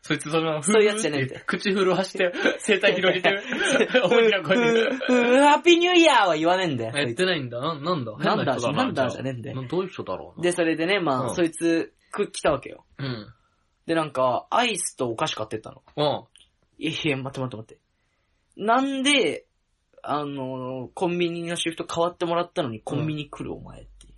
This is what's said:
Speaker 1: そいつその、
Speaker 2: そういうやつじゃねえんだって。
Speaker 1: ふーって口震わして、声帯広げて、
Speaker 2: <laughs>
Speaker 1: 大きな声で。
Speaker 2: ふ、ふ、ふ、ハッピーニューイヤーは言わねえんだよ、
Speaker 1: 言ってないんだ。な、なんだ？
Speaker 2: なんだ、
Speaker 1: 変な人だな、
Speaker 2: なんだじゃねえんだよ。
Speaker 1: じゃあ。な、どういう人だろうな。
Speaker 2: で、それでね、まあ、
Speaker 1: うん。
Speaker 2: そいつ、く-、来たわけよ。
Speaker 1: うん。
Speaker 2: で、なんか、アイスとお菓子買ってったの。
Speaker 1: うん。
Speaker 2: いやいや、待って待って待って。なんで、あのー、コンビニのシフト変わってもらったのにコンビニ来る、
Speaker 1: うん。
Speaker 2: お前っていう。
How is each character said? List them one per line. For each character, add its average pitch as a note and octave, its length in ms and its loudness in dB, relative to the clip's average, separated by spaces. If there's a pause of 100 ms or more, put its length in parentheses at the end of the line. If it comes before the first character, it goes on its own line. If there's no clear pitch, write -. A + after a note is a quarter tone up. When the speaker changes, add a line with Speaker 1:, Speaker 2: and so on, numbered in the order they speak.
Speaker 1:
そ - 120 -4
い D3 60 -2
つ D#3 100 -10
そ D#3+ 120 2
の、 D#3 200 -2
Speaker 2:
そ F#3+ 160 4
う G#3+ 40 8
い G#3 40 6
う G#3 40 6
や G#3 60 0
つ G#3+ 80 -2
じ E3+ 40 0
ゃ D3 40 0
ね D3 80 -2
え C3 40 -2
ん B2+ 60 -4
だ - 80 -12
っ - 20 -14
て。 - 80 -20
Speaker 1:
ふ - 80 -2
ー - 20 -8
っ - 40 -8
て - 100 -2
口 - 20 0
震 G3 140 2
わ F#3 160 2
し - 140 -8
て、 F3+ 160 0 (320)
声 G3+ 140 4
帯 F#3+ 160 4
広 F#3 180 2
げ F#3 80 -2
て、 F3 80 4 (100)
Speaker 2:
<laughs> B3+ 640 2
Speaker 1:
大 F3+ 60 2
き A#3 200 6
な G3 140 2
声 A#3 300 4
で。 A3+ 160 2
Speaker 2:
ふ、 C4 80 -2
ふ、 B3 260 2
ふ、 A#3+ 160 6
ハ D4 160 8
ッ D4+ 60 -4
ピ F4 140 8
ー E4 40 2
ニ F4 80 4
ュ F4+ 60 4
ー - 20 4
イ E4+ 80 8
ヤ B3+ 220 6
ー - 20 4
は E3 80 4
言 D#3 120 2
わ F3+ 100 4
ね F#3+ 60 0
え F3+ 40 0
ん D3 80 0
だ A2+ 120 -4
よ、 A2+ 60 -6
Speaker 1:
言 C#3+ 180 0
っ - 20 -4
て F3+ 100 0
な F#3 120 2
い D3+ 60 -4
ん B2 80 -8
だ。 A#2+ 120 -8
な、 D#3 180 -4
な E3 160 -2
ん C#3 80 -4
だ？ A2+ 140 -8
Speaker 2:
な E3 180 2
ん - 80 -2
だ、 - 0 -
Speaker 1:
変 - 20 -2
な C3 120 0
人 A#2+ 40 -4
だ A#2 120 0
な、 - 100 0
Speaker 2:
な C4 80 0
ん - 20 -6
だ C3 160 0
じ - 100 -8
ゃ - 20 -10
ね B2+ 80 -4
え C3 40 -6
ん A#2+ 80 -10
だ A2+ 100 -12
よ。 - 20 -12
Speaker 1:
じ B2+ 60 -8
ゃ - 20 -8
あ。 - 20 -10
な、 B2 60 -12
ど E3 100 -2
う F#3+ 40 -2
い - 20 -4
う F3+ 40 -12
人 B2 140 -12
だ F#2 140 -6
ろ D2+ 180 -16
う - 40 -16
な。 D#3+ 40 -4
Speaker 2:
で、 F3 80 2
そ F3 140 -2
れ D#3+ 100 0
で D#3+ 100 -2
ね、 G3 140 0
ま C#3+ 200 0
あ、 - 100 -2
Speaker 1:
う - 20 -4
ん。 - 40 -6
Speaker 2:
そ F3+ 80 0
い E3 80 0
つ、 E3 420 -2 (180)
く-、 - 180 -4
来 - 120 -12
た E3+ 100 2
わ C3+ 80 0
け - 100 -14
よ。 - 140 -18 (140)
Speaker 1:
う C3+ 60 -10
ん。 B2 300 -10 (520)
Speaker 2:
で、 E3 100 -2
な E3 80 0
ん D3+ 80 -6
か、 B2+ 380 0
ア A#3+ 160 2
イ G#3+ 120 -2
ス - 200 -8
と C3 100 -2
お A#2 80 -4
菓 D#3 120 -2
子 - 80 -8
買 G#2+ 100 -6
っ - 40 -20
て A2 80 -6
っ G#2+ 40 -8
た A#2+ 100 -16
の。 - 100 -20 (140)
Speaker 1:
う D3 80 -2
ん。 - 800 -8
Speaker 2:
い D3+ 40 -4
や D#3+ 40 -2
い - 180 -4
や、 C3+ 80 -2
待 C3 120 -8
っ - 20 -10
て - 80 -10
待 B2+ 80 -4
っ - 20 -8
て B2 80 -12
待 A2 160 -16
っ - 40 -20
て。 - 40 -20 (760)
な A3+ 240 2
ん C4+ 200 -4
で、 C4 440 0 (580)
あ C#3+ 220 -4
の C3 640 -8
ー、 - 40 -20
コ F#3+ 140 -2
ン F3 100 -2
ビ F3 120 0
ニ E3+ 180 -8
の E3+ 80 -6
シ E3+ 140 -4
フ E3 80 -10
ト E3+ 120 -8
変 E3+ 140 -2
わ F3 60 0
っ F3 80 -10
て F3+ 80 -2
も E3+ 100 -2
ら E3+ 80 0
っ E3+ 80 -8
た F3 120 -4
の C3+ 60 -4
に A2 120 -10
コ - 160 -6
ン D#3 100 -2
ビ D#3 80 -4
ニ D3+ 140 -10
来 - 160 -14
る、 - 60 -10
Speaker 1:
う - 40 -8
ん。 - 40 -18
Speaker 2:
お - 20 -18
前 - 220 -18
っ - 20 -20
て - 220 -20
い - 20 -20
う。 - 80 -20